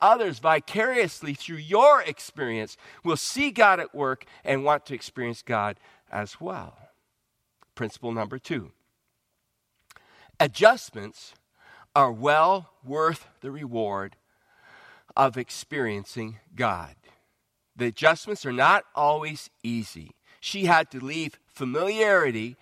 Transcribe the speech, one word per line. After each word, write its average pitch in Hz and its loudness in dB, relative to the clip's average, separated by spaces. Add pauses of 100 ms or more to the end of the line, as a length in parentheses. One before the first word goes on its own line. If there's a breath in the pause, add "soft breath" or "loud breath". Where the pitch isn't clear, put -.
others 202 6
vicariously 165 0
through 165 -12
your 220 6
experience 120 -6 (280 loud breath)
will 165 0
see 277 -4
God 202 4
at - -10
work 135 -4 (180 soft breath)
and 135 -2
want 147 0
to 139 -10
experience 120 -10
God 104 -4 (340 soft breath)
as 104 -10
well? 156 -12 (1000)
Principle 117 -10
number 113 -8
two. 117 -10 (1700 soft breath)
Adjustments 143 0 (600 soft breath)
are 139 4
well 156 2 (120)
worth 156 -4 (140)
the 139 -12
reward 113 -6 (1000 soft breath)
of 127 2
experiencing 110 -8 (160)
God. 92 -4 (800)
The 120 -2
adjustments 160 -2
are 123 -6
not 147 2 (100)
always 151 -2 (120)
easy. 117 -8 (240 soft breath)
She 196 -6
had 165 4
to 131 -14
leave 147 -8
familiarity 147 0